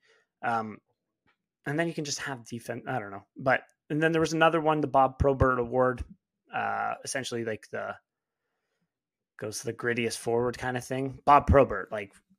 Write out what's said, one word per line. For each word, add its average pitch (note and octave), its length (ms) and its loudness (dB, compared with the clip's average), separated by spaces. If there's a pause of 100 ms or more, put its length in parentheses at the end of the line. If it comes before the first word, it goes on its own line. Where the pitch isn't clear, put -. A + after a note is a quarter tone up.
(440)
Um, A2+ 340 -4 (880)
and C#3+ 140 -2
then E3+ 80 0
you D#3+ 80 -6
can D#3 100 -6
just C#3 140 -8
have B2+ 240 -10
defen-, - 440 -12
I C3 120 -4
don't G2+ 100 -8
know. G2 160 -16 (100)
But, C3 260 2 (280)
and D#3 140 0
then D#3+ 80 4
there D#3+ 100 2
was D#3+ 120 0
another D#3+ 280 4
one, D#3 200 2
the C#3 60 0
Bob C3 300 2
Probert C3 400 2
Award, B2 460 0 (500)
uh, G#2+ 400 -4 (100)
essentially, B2 400 -6
like, - 280 -8
the, G#2 240 -8 (1400)
goes G#2+ 220 -8
to - 40 -14
the A#2 80 -4
grittiest A#2 460 -2
forward A#2+ 400 -2
kind B2+ 180 -4
of B2 80 -10
thing. C3 400 -6
Bob C#3+ 220 8
Probert, G#2+ 440 4
like, G#2 220 -8 (260)